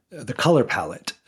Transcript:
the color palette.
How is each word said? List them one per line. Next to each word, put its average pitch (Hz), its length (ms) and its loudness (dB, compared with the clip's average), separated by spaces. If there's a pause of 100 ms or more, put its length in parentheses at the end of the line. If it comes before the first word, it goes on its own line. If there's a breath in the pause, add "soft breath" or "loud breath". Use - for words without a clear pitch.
the 131 240 -12
color 156 300 4
palette. - 500 -8 (140)